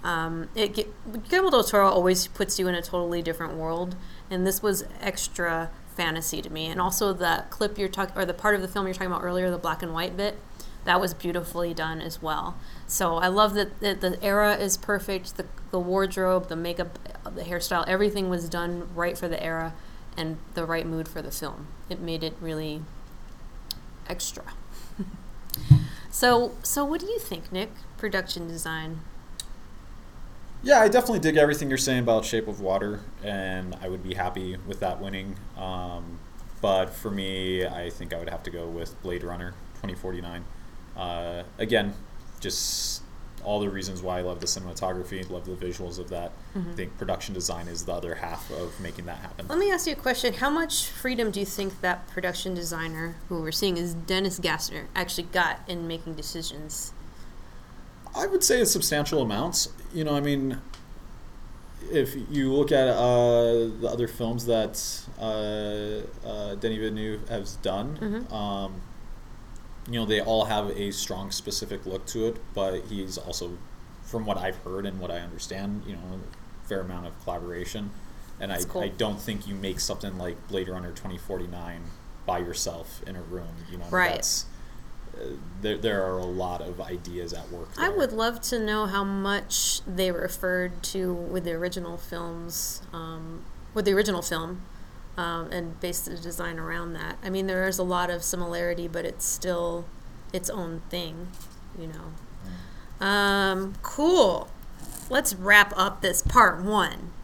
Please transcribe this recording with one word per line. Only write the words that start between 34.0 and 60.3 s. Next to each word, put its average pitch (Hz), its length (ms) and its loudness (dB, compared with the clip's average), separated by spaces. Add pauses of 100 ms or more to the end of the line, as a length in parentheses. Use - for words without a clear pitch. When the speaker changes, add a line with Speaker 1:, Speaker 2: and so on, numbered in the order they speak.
Speaker 2:
be 92 120 -4
happy 92 420 -2 (100)
with 98 140 -6
that 95 200 0
winning. 98 360 -6 (200)
Um, 87 600 -6 (420)
but 95 300 4
for - 200 -6
me, 95 540 0
I 87 260 -4
think 85 220 -8
I 85 60 -4
would 85 100 -4
have - 160 -6
to 90 60 -6
go 85 160 -6
with 82 360 -6
Blade 87 200 -2
Runner 87 320 -6 (240)
twenty 92 160 -4
forty-nine. 87 500 -6 (520)
Uh, 87 480 -4 (140)
again, 107 360 4 (460)
just - 640 -2 (420)
all 104 160 2
the 101 100 2
reasons 95 320 -4
why 90 160 0
I 90 40 0
love 87 180 -2
the 90 80 -2
cinematography, 92 840 -4
love 87 160 -6
the 92 80 -6
visuals 87 460 -6
of - 80 -8
that. 85 240 -4 (240)
Speaker 1:
Mm-hmm. 175 140 -2
Speaker 2:
I 170 40 -6
think - 240 -6
production 98 360 -2
design 85 340 -4
is 85 160 -6
the 92 80 -2
other 85 240 -4
half - 340 -6
of 87 300 -6
making 87 260 -8
that 85 120 -8
happen. - 280 -10
Speaker 1:
Let 320 140 0
me 403 100 4
ask 349 160 2
you 320 60 0
a 294 40 -4
question. 247 380 2
How 277 160 2
much 320 380 2
freedom 240 420 0
do 196 80 -2
you 196 80 0
think 190 360 -4
that 180 260 0
production 180 460 -2
designer, 165 600 -4 (140)
who 170 120 -2
we're 160 120 -2
seeing 180 240 2
is 170 180 0
Dennis 185 460 0
Gassner, 156 460 0 (100)
actually 180 340 -2
got 170 380 4
in 170 180 -4
making 165 280 -4
decisions? 156 800 -6 (1200)
Speaker 2:
I - 100 0
would 392 160 4
say 247 180 8
a 220 60 8
substantial 147 560 4
amounts. 120 460 2 (260)
You 160 80 0
know, 147 140 2
I 143 40 4
mean, 139 380 2 (1300)